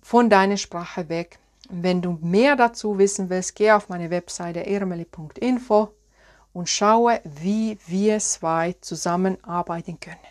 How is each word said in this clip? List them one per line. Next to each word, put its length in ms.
von 300
deiner 260
Sprache 520
weg. 300
Wenn 340
du 180
mehr 360
dazu 420
wissen 320
willst, 260
geh 160
auf 160
meine 220
Webseite 500
irmeli 440
punkt 340
info 540
und 160
schaue, 560
wie 640
wir 320
zwei 600
zusammenarbeiten 1200
können. 180